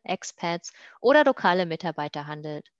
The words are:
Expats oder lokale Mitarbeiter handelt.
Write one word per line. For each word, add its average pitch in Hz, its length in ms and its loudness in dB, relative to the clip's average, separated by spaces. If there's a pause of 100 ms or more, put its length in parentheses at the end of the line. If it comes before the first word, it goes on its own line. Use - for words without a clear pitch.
Expats - 680 -8 (280)
oder 220 240 6
lokale 180 420 2
Mitarbeiter 151 600 -6
handelt. 151 540 -10